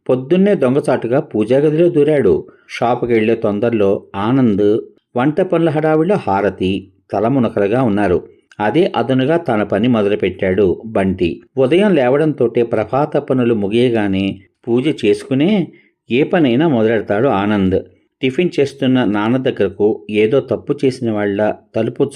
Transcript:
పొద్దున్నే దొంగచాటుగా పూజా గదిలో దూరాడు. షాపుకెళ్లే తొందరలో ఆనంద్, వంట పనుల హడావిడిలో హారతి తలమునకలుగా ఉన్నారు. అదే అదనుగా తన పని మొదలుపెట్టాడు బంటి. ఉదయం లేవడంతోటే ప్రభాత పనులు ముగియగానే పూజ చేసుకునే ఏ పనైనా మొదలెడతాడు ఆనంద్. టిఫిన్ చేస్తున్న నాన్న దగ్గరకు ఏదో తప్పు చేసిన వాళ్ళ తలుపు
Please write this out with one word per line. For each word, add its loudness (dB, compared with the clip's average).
పొద్దున్నే 2
దొంగచాటుగా 0
పూజా 0
గదిలో 2
దూరాడు. 2
షాపుకెళ్లే 0
తొందరలో 0
ఆనంద్, 2
వంట 0
పనుల 0
హడావిడిలో 0
హారతి -2
తలమునకలుగా 0
ఉన్నారు. 0
అదే 0
అదనుగా 0
తన -2
పని 0
మొదలుపెట్టాడు 0
బంటి. -2
ఉదయం 2
లేవడంతోటే 0
ప్రభాత -2
పనులు 0
ముగియగానే 0
పూజ 0
చేసుకునే 0
ఏ 2
పనైనా 2
మొదలెడతాడు 0
ఆనంద్. 0
టిఫిన్ 0
చేస్తున్న 0
నాన్న 0
దగ్గరకు -2
ఏదో 2
తప్పు -4
చేసిన -2
వాళ్ళ 0
తలుపు -2